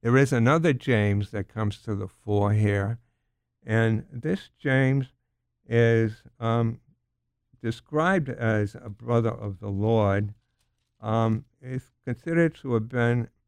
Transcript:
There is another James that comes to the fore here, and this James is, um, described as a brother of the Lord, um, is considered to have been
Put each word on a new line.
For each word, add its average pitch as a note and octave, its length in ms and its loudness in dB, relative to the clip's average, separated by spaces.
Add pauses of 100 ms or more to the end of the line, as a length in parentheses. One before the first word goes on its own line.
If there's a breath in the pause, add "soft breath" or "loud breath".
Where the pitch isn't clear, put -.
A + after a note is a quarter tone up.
There A#2+ 160 4
is C3+ 140 4
another C#3+ 420 4
James G#2 580 0
that G2+ 220 -8
comes G#2+ 260 -4
to A2 140 -8
the G2+ 140 -6
fore G2+ 460 0
here, G#2 460 0 (640)
and A2+ 480 0
this D3+ 460 -6
James C3 500 0 (600)
is, A#2 560 2 (160)
um, A2+ 400 -2 (840)
described D3+ 680 -2
as G#2+ 460 -2
a - 140 -16
brother A#2 400 0
of G#2 300 -8
the G#2 100 -10
Lord, G#2 640 0 (680)
um, A2+ 440 -2 (160)
is B2+ 300 -12 (140)
considered E3 500 -2
to B2+ 180 -6
have A2+ 140 0
been A#2+ 400 0 (200)